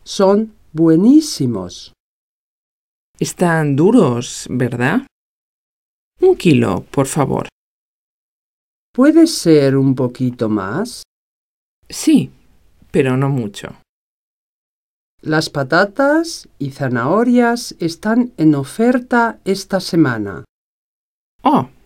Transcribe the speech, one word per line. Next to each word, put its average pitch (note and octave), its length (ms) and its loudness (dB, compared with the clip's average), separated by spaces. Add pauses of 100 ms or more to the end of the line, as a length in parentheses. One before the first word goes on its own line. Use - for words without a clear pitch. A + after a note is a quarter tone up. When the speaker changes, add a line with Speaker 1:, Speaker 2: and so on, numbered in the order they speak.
Speaker 1:
son G3+ 500 0 (180)
buenísimos. D#3+ 1200 0 (1300)
Speaker 2:
Están D#3+ 560 -2
duros, D3+ 720 0
¿verdad? B2+ 580 -4 (1120)
Un F#4 160 4
kilo, A#2 560 0
por C3+ 140 0
favor. - 420 -2 (1500)
Speaker 1:
¿Puede D#4 320 6
ser C#3+ 500 4
un C3+ 200 2
poquito B2 520 -4
más? G#2+ 540 -6 (840)
Speaker 2:
Sí, - 420 0 (600)
pero C3 240 0
no C#3 120 0
mucho. A#2+ 480 -8 (1400)
Speaker 1:
Las D#3 300 -2
patatas G3+ 1000 -2 (120)
y C#3 100 -8
zanahorias A3+ 1120 -2
están A3 560 -2
en D#3 180 4
oferta A#3 880 -2
esta G3 360 -4
semana. A2+ 640 -2 (1000)
Speaker 2:
Oh, A3+ 260 0 (180)